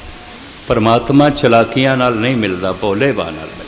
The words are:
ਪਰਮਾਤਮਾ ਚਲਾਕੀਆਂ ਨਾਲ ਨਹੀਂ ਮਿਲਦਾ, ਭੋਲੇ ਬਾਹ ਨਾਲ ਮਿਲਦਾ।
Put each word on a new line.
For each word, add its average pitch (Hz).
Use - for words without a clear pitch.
ਪਰਮਾਤਮਾ 120
ਚਲਾਕੀਆਂ 131
ਨਾਲ 123
ਨਹੀਂ 117
ਮਿਲਦਾ, 95
ਭੋਲੇ 104
ਬਾਹ 90
ਨਾਲ 78
ਮਿਲਦਾ। -